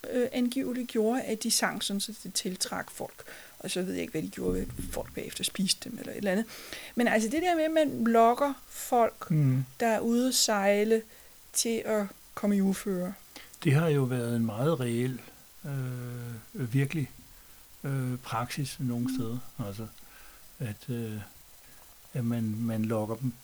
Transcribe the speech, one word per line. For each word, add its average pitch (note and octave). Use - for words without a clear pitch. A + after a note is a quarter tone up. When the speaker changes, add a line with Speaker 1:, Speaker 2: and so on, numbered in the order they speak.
Speaker 1:
øh, B3
angiveligt B3
gjorde, A#3
at A3
de A3+
sang F#3
sådan, G3
så G#3+
det F#3
tiltrak -
folk. -
Og -
så F3+
ved F#3
jeg F3+
ikke, E3+
hvad D#3
de F#3
gjorde, F#3
at -
folk -
bagefter -
spiste -
dem -
eller -
et -
eller G3+
andet. G#3+
Men A#3+
altså, A3
det D4+
der F4+
med, D#4
at D#4+
man C#4
lokker A#3
folk, -
Speaker 2:
Mm. C3+
Speaker 1:
der A#3
er A3
ude A#3+
at B3+
sejle, G#3
til A3+
at G#3+
komme G#3
i G3
uføre. F#3+
Speaker 2:
Det D3
har D#3+
jo C#3+
været A#2+
en A#2
meget C3
reel, B2
øh, B2
virkelig, C#3
øh, C3
praksis B2+
nogle A#2+
Speaker 1:
Mm. C3
Speaker 2:
steder. A#2
Altså, G#2
at, G#2+
øh, A#2
at A#2+
man, A2+
man A2+
lokker A2
dem B2